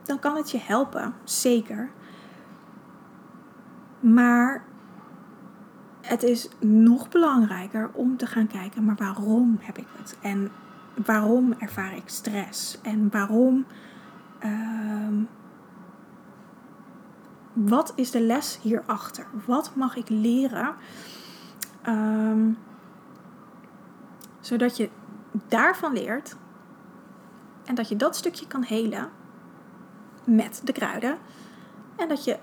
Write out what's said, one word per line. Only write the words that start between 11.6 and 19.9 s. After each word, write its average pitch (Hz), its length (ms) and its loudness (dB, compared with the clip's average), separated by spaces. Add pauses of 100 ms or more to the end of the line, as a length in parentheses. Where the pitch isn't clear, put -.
ik - 120 -16
stress? - 760 -8
En 214 280 0
waarom, 233 560 2 (720)
ehm, 214 760 -4 (2500)
wat 233 440 2
is 247 140 -2
de 240 100 0
les 233 420 -2
hierachter? 214 640 -4 (200)
Wat 254 280 -2
mag 262 220 -2